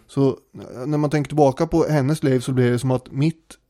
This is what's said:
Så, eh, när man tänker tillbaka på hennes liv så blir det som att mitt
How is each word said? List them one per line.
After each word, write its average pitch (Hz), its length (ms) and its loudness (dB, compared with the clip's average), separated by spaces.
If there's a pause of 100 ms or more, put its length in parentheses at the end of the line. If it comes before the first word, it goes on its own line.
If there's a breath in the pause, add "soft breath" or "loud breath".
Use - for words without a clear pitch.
Så, 139 220 0
eh, - 560 -10
när 151 120 -2
man 151 120 0
tänker 147 200 -2
tillbaka 147 380 2
på 160 220 2
hennes 151 340 0
liv 131 160 2
så 131 120 -4
blir 123 200 2
det 120 80 0
som 131 120 -2
att 127 200 -4
mitt - 460 -4 (120)